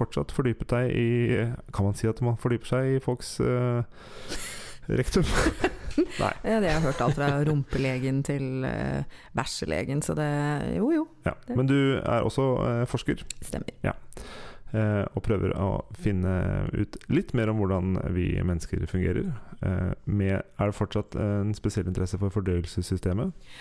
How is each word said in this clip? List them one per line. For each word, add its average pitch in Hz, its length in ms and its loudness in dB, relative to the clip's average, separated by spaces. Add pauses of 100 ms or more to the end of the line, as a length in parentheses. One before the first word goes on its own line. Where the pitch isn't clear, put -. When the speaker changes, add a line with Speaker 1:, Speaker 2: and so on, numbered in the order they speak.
Speaker 1:
fortsatt - 260 -2
fordypet 123 360 0
deg 123 240 2
i, 117 600 2 (180)
kan 98 140 2
man 104 80 2
si - 140 0
at 110 160 0
man 117 140 2
fordyper 120 280 0
seg 131 300 2
i 131 40 0
folks, - 400 -2
eh, 123 440 2 (1040)
rektum? 135 340 4
<laughs> - 960 0
Nei. - 140 2 (100)
Speaker 2:
Ja, 220 160 2
det 185 120 2
har 156 80 4
jeg - 20 2
hørt 143 200 0
alt 131 140 4
fra 143 280 2
Speaker 1:
<laughs> - 20 2
Speaker 2:
rumpelegen 135 800 0
til, 131 420 -2
eh, 135 380 -2 (340)
bæsjelegen, 113 640 -2
så 156 140 -2
det, 147 640 0
jo, 220 140 2
jo. 320 160 2 (160)
Speaker 1:
Ja, - 100 -2 (120)
Speaker 2:
Det 240 100 -4
Speaker 1:
men 131 120 4
du 135 360 4
er 117 200 2
også, 135 260 2 (160)
eh, 120 200 0
forsker. - 360 -2 (220)
Speaker 2:
Stemmer. - 260 -6 (140)
Speaker 1:
Ja. - 100 0 (800)
Eh, 107 320 2 (120)
og - 80 -2
prøver 95 340 2
å 98 260 0 (140)
finne 95 760 2
ut - 240 -2 (140)
litt 165 240 2
mer 113 160 4
om 110 80 2
hvordan 95 380 2 (180)
vi 92 240 2
mennesker 90 500 0
fungerer. 92 460 0 (300)
Eh, 92 300 0 (120)
med, 98 380 2 (160)
er 101 80 2
det 104 80 0
fortsatt - 400 -2
en 104 400 0
spesiell 101 320 -2
interesse 92 320 0
for 98 100 0
fordøyelsessystemet? 92 1040 0 (280)